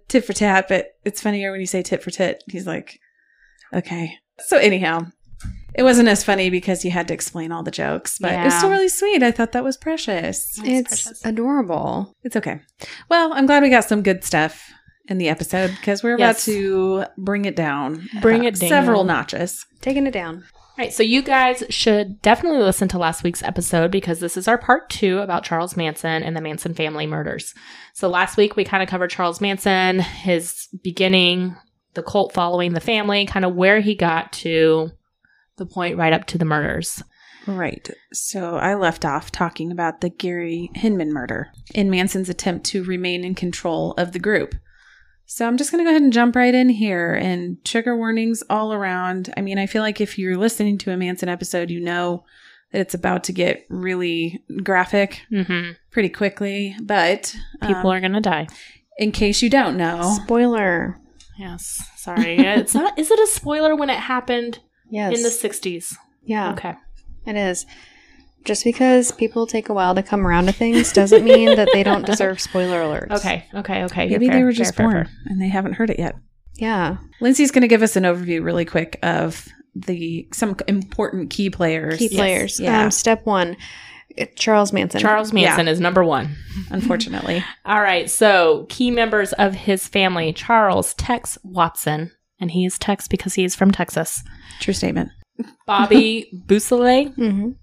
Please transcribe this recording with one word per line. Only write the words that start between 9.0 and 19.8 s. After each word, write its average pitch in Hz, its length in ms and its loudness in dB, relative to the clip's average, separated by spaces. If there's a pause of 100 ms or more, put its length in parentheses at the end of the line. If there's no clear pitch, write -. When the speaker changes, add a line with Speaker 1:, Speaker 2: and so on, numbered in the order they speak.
Speaker 1:
I 240 80 6
thought 233 220 -2
that 254 120 -2
was 269 120 -2
precious. 190 800 -6
Speaker 2:
That's 214 120 -8
Speaker 3:
It's 254 360 0
Speaker 2:
precious. - 200 -12
Speaker 3:
adorable. 202 880 -2 (100)
Speaker 1:
It's 254 120 -4
okay. - 240 -4 (480)
Well, 330 240 4
I'm 269 140 2
glad 285 160 6
we 277 80 6
got 240 140 6
some 208 180 0
good 190 220 0
stuff - 460 -2 (380)
in 190 100 -4
the 175 100 0
episode 180 420 -2 (120)
'cause 202 200 -2
we're 233 120 2
about 233 220 4
Speaker 2:
Yes. - 100 -6
Speaker 1:
to 190 580 0 (120)
bring 202 280 -2
it 196 100 -4
down 151 540 -4 (140)
Speaker 2:
Bring 226 180 6
Speaker 1:
about 240 140 0
Speaker 2:
it 180 60 -6
down. 180 100 0
Speaker 1:
several 247 340 4
notches. 170 600 -4 (160)